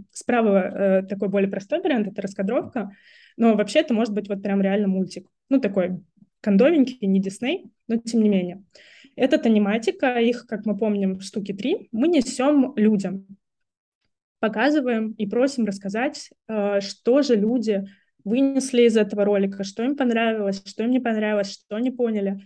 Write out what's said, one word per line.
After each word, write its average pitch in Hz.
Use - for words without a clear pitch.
Справа, 226
э, 190
такой 196
более 196
простой 202
вариант — 269
это 196
раскадровка, 196
но 226
вообще 208
это 311
может 220
быть 202
вот 196
прям 202
реально 196
мультик. 190
Ну, 269
такой 190
кондовенький, 254
не 190
Дисней, 240
но 233
тем 233
не 214
менее. 185
Этот 277
аниматика, 226
их, 233
как 208
мы 208
помним, 196
штуки 202
три. 247
Мы 226
несём 277
людям, 196
показываем 226
и 214
просим 240
рассказать, 202
э, 202
что 233
же 247
люди 214
вынесли 262
из 226
этого 208
ролика, 196
что 196
им 269
понравилось, 220
что -
им 240
не 254
понравилось, 214
что -
не 254
поняли. 214